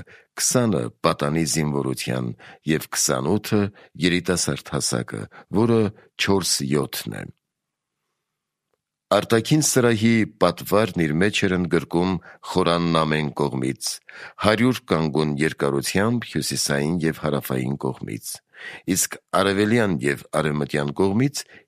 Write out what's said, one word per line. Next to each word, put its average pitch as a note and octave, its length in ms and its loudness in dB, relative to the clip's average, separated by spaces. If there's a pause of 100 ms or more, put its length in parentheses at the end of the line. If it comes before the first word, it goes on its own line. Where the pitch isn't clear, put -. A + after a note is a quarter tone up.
(300)
քսանը A2 520 0 (140)
պատանի D#2+ 480 0
զինվորության C2+ 800 -2 (360)
և D2+ 240 -2
քսանութը D#2 720 0 (340)
երիտասարդ E2+ 760 -2
հասակը, A#1 540 -4 (260)
որը A2+ 320 2 (320)
չորս G2 400 0 (100)
յոթն C2+ 500 -2
է։ G1+ 120 -10 (1900)
Արտաքին A2+ 480 4
սրահի A#2 520 4 (200)
պատվարն F#2 680 2
իր D2+ 100 0
մեջ G2 260 2
էր F#2+ 140 2
ընդգրկում F2 600 0 (260)
խորանն E2+ 580 2
ամեն D2+ 320 0
կողմից, C2 600 -4 (460)
հարյուր A2+ 460 2
կանգուն D#2 540 0
երկարությամբ D#2 880 0
հյուսիսային D2 720 -2
և D#2 240 -2
հարավային C2+ 560 -2
կողմից, - 540 -8 (540)
իսկ - 300 -2 (140)
արևելյան G2 680 4
և C2+ 320 -2
արևմտյան D2 640 -2
կողմից G2+ 500 0 (240)